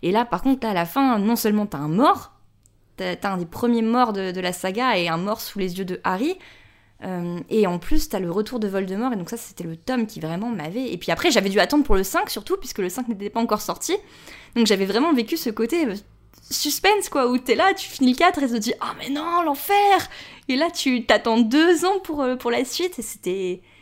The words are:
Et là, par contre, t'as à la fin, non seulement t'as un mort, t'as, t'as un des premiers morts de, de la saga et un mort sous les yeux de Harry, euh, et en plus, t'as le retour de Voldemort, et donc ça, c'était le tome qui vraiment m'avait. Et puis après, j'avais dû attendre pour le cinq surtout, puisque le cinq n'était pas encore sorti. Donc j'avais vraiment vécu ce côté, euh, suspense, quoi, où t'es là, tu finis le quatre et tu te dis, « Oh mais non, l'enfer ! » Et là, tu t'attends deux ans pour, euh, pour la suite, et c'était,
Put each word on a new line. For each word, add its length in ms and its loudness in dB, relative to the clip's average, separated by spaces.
Et 80 0
là, 140 2
par 180 -4
contre, 180 2
t'as 100 -4
à 20 -2
la 120 0
fin, 340 2
non 160 2
seulement 300 2
t'as 140 -8
un 80 -4
mort, 460 2
t'as, 180 -4
t'as 160 -4
un 60 -2
des 100 -4
premiers 340 0
morts 320 2
de, 180 -4
de 100 -6
la 120 -2
saga 440 0
et 120 0
un 80 -2
mort 240 -4
sous 180 -10
les 200 -4
yeux 60 -4
de 180 -8
Harry, 340 -2
euh, 360 -6
et 160 4
en 140 -2
plus, 300 4
t'as 100 -4
le 100 -4
retour 300 -4
de 80 -2
Voldemort, 460 -2
et 20 -4
donc 140 -6
ça, 80 -8
c'était 260 -14
le 140 -10
tome 280 -2
qui 140 -14
vraiment 300 -6
m'avait. 420 -6
Et 60 -6
puis 140 -4
après, 200 2
j'avais 180 4
dû 100 2
attendre 260 4
pour 100 8
le 80 4
cinq 260 -2
surtout, 280 -4
puisque 220 -10
le 100 -2
cinq 180 -8
n'était 240 -6
pas 80 -2
encore 220 0
sorti. 320 -4
Donc 120 4
j'avais 180 2
vraiment 280 2
vécu 240 0
ce 120 -4
côté, 380 0
euh, 80 -4
suspense, 580 0
quoi, 200 0
où 80 2
t'es 180 2
là, 180 4
tu 160 -8
finis 220 2
le 60 0
quatre 260 2
et 40 0
tu 60 -2
te 60 0
dis, « 220 -2
Oh 180 -6
mais 100 -10
non, 340 -2
l'enfer ! » 680 2
Et 60 0
là, 140 2
tu 360 0
t'attends 340 4
deux 460 4
ans 180 2
pour, 180 -4
euh, 140 0
pour 160 -2
la 140 0
suite, 340 -6
et 20 -8
c'était, 600 -6